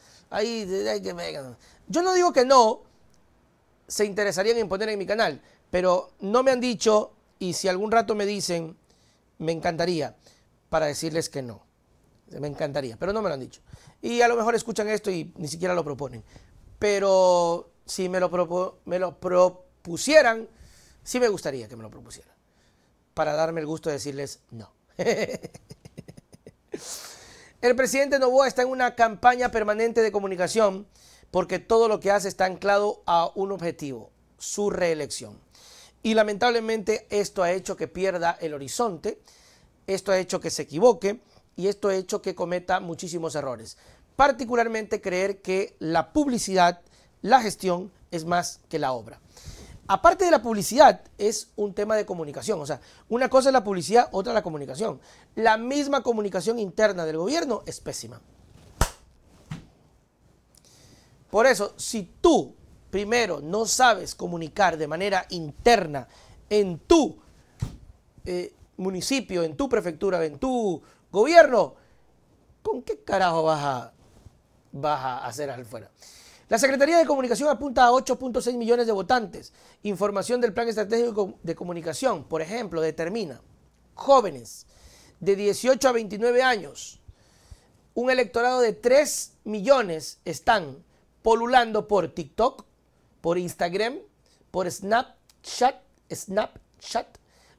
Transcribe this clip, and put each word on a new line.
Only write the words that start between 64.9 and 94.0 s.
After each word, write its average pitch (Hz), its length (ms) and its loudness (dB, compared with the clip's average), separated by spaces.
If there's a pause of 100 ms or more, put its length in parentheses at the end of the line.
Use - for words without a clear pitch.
interna 160 800 0 (420)
en 196 300 0
tu, 320 380 4 (1080)
eh, 180 280 -6 (220)
municipio, 185 680 -4
en 156 120 -6
tu 269 140 -4
prefectura, 180 560 -2
en 147 120 -8
tu 233 440 -2 (300)
gobierno, 240 640 6 (840)
¿con 415 200 -4
qué 427 180 -10
carajo 175 440 0
vas 156 200 2
a, 127 300 -6 (800)
vas 143 260 -2
a 131 260 -6
hacer 135 240 -8
afuera? 123 400 -14 (600)
La 220 80 2
Secretaría 277 400 4
de 330 80 6
Comunicación 262 440 0
apunta 269 340 2
a 240 80 8
ocho 254 260 0
punto 254 220 -6
seis 247 160 -4
millones 233 320 0
de 220 60 0
votantes. 196 580 -4 (320)
Información 202 560 -2
del 240 140 0
Plan 233 160 -2
Estratégico 214 640 -2 (100)
de 165 120 -6
Comunicación, 170 680 -4
por 160 180 -6
ejemplo, 175 380 -6
determina 160 640 -6 (540)
jóvenes 196 720 2 (540)
de 196 160 2
dieciocho 220 540 2
a - 20 2
veintinueve 233 520 0
años. 214 580 -2 (920)
Un 254 160 0
electorado 254 500 2
de 233 100 4
tres 269 640 2 (100)
millones 208 800 0
están 175 640 -2 (360)
polulando 226 640 4
por 190 220 0
TikTok, - 560 -4 (560)
por 170 180 -2
Instagram, 180 640 -4 (500)